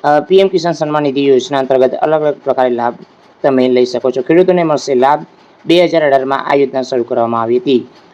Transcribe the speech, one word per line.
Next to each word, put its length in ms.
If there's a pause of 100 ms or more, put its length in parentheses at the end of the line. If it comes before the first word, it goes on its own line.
અ, 160
પી 180
એમ 100
કિસાન 240
સન્માન 300
નિધિ 240
યોજના 320
અંતર્ગત 360
અલગ 280
અલગ 220
પ્રકારે 260
લાભ 240 (480)
તમે 260
લઈ 160
શકો 260
છો. 120
ખેડૂતોને 420
મળશે 300
લાભ. 300 (420)
બે 180
હજાર 180
અઢારમાં 480
આ 40
યોજના 280
શરૂ 200
કરવામાં 400
આવી 160
હતી, 280 (280)